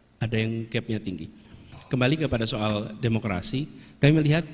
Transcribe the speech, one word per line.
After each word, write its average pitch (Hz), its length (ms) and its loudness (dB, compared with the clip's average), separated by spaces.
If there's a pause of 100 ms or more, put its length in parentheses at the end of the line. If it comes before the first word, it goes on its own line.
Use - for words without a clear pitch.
(240)
Ada 110 160 0
yang 113 320 -2
gapnya 110 320 -4
tinggi. 90 240 -6 (600)
Kembali 131 300 2
kepada 120 320 0
soal 107 480 -2
demokrasi, 113 720 -2 (320)
kami 151 160 8
melihat 151 240 4 (120)